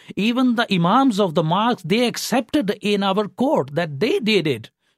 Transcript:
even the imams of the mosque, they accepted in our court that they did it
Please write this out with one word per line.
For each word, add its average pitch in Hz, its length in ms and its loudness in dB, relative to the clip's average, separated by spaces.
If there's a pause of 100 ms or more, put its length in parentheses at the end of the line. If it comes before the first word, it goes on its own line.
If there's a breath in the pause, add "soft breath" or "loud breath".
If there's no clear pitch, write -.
(160 loud breath)
even 240 400 0
the 226 160 0
imams 196 480 4
of 170 160 0
the 165 80 2
mosque, 202 400 0
they 226 240 0
accepted 240 720 -2
in 202 240 0
our 196 240 0
court 214 480 -2
that 151 240 -4
they 285 180 0
did 202 300 0
it 113 240 -6 (240)